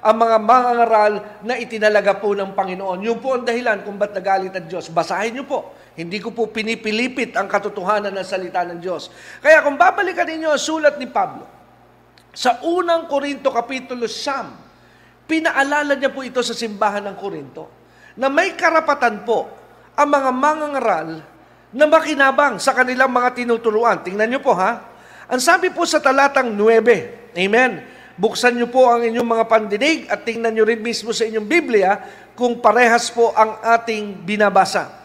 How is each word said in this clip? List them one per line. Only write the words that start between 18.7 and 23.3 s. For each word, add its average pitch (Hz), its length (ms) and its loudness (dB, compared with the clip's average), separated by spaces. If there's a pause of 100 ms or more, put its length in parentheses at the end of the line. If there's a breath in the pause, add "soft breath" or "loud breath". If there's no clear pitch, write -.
po 208 240 -2 (400 loud breath)
ang 294 160 0
mga 277 240 2
mangangaral 262 760 -2 (640 soft breath)
na 262 160 2
makinabang 285 720 2
sa 254 160 0
kanilang 254 360 2
mga 247 320 0